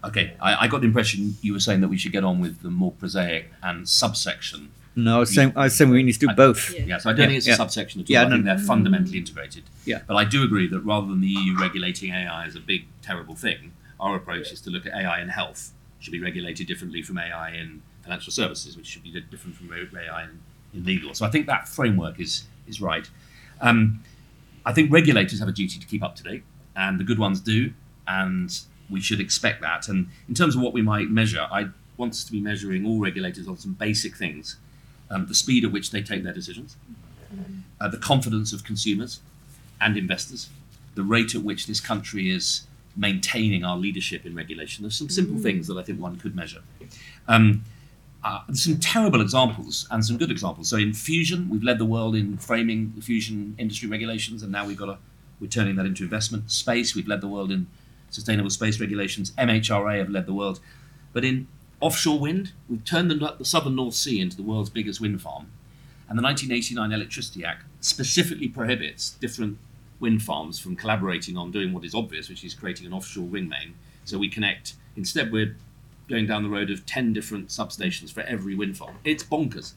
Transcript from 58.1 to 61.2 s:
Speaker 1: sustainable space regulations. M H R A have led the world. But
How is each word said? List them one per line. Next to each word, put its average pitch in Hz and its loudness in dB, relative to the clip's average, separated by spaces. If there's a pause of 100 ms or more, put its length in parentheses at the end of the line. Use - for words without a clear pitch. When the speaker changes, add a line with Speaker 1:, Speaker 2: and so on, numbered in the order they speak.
Speaker 1:
sustainable 104 0
space 110 0
regulations. 101 -4
M 123 4
H 110 2
R 104 2
A 104 0
have 98 -2
led 95 -2
the 95 -4
world. 98 -4 (540)
But 123 -2